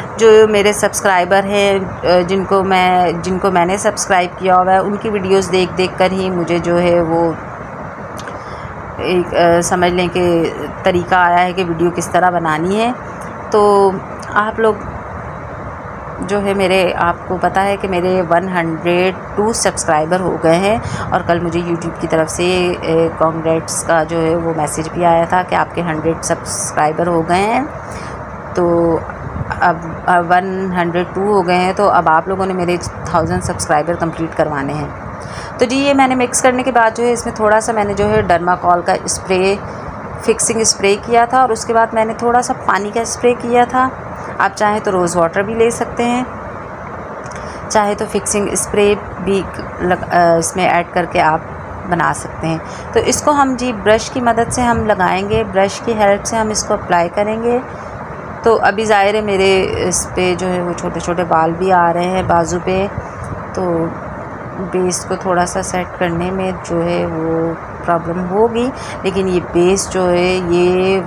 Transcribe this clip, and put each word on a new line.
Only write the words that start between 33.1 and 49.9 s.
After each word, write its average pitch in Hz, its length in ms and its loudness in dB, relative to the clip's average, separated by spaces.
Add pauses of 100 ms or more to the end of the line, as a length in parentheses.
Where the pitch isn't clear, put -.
सब्सक्राइबर 165 540 0
कंप्लीट 165 380 -4
करवाने 143 400 -2
हैं। - 440 -8 (400)
तो 254 80 2
जी, 247 100 0
ये 277 180 2
मैंने 262 220 4
मिक्स 247 260 0
करने 254 220 2
के 254 80 0
बाद 226 220 4
जो 233 100 -2
है, 240 80 4
इसमें 233 280 -4
थोड़ा 214 200 4
सा 226 140 -2
मैंने 202 200 0
जो 202 120 0
है, 214 180 2
Dermacol 175 600 2
का 185 220 0
स्प्रे, 190 520 0 (640)
फिक्सिंग 220 360 0
स्प्रे 196 340 2
किया 233 300 2
था 254 160 2
और 247 100 4
उसके 226 220 -2
बाद 226 200 4
मैंने 220 200 0
थोड़ा 240 280 2
सा 247 120 -4
पानी 202 380 -2
का 226 120 -2
स्प्रे 240 300 0
किया 240 320 2
था। 254 260 0 (480)
आप 190 120 2
चाहें 208 300 0
तो 214 100 -2
रोज़ 175 260 0
वाटर 170 260 2
भी 220 120 -4
ले 226 160 4
सकते 233 320 -4
हैं, 247 220 0 (1500)
चाहे 208 240 2
तो 214 100 -4
फिक्सिंग 202 440 -2
स्प्रे 202 460 2
भी 190 480 -4 (380)
लग-, 180 280 -2